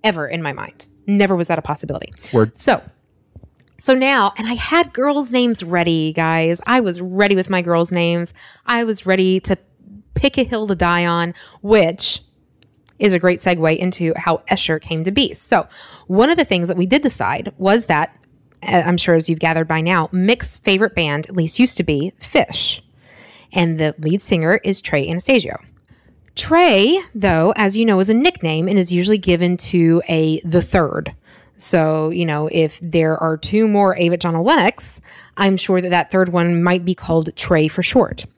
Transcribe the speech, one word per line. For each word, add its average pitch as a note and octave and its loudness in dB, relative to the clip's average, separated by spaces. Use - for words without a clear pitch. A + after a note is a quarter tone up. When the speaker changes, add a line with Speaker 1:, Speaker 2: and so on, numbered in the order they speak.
Speaker 1:
ever E3+ 0
in E3+ -6
my C#3+ -6
mind. - -14
Never G3+ 2
was E3+ -2
that E3 0
a D#3 -8
possibility. - -10
Speaker 2:
Word. A2+ 2
Speaker 1:
So, - 0
so - 2
now, C4 2
and A3 -8
I A#3+ -4
had E4 0
girls' C#4 -2
names A#3+ 0
ready, E3 0
guys. E3 0
I B3+ 2
was F3 -4
ready G3 0
with F#3 -2
my F#3 0
girls' E3+ 0
names. E3+ -2
I A#3 0
was G#3+ -6
ready F#3 2
to F#3+ -2
pick - 0
a C4+ 2
hill A3 -4
to G3+ -2
die F3 0
on, E3+ -2
which G3 0
is G3 2
a F3 2
great F3+ 2
segue D#3+ 0
into F3 -2
how E3 -2
Escher D#3+ -2
came D#3+ -6
to F#3+ -2
be. B3+ 0
So - -2
one G#3+ 4
of E4 2
the E4+ 2
things F3 -2
that F3 -4
we F3+ 0
did C#4+ 2
decide C#3 -4
was G#3 2
that, D#3+ -2
uh, F3+ 2
I'm F3 0
sure E3+ 2
as D#3+ 0
you've D#3+ 0
gathered D#3+ 0
by D#3+ -2
now, E3+ 0
Mick's F#3+ -2
favorite G#3 0
band, D3+ -2
at F#3+ -8
least E3 -2
used B3 2
to E3+ -2
be, D#3 -2
Phish. - -4
And E3+ 0
the D#3 0
lead D#3 0
singer E3+ 0
is G3 -4
Trey C#3 -4
Anastasio. F3+ -2
Trey, D#4+ 2
though, F#3 2
as G3+ 0
you A3+ 0
know, G#3 2
is F#3+ 2
a A3 2
nickname F#3 0
and G3+ 2
is F3+ 0
usually F#3+ 2
given F3+ 0
to E3 2
a, D#3+ 0
the E3+ 0
third. - -2
So, D#3 0
you F3 -2
know, D3+ -2
if D#3+ 0
there D#3+ 0
are D#3+ -2
two G#3+ 0
more G3+ 2
Avett E3+ 0
John E3 -2
Lennox, A3+ 0
I'm G3 2
sure F#3 0
that F3+ -4
that F3 0
third F#3 2
one E3+ 2
might F3 2
be F3+ 0
called E3 -2
Trey D#3 0
for F3 -4
short. - 0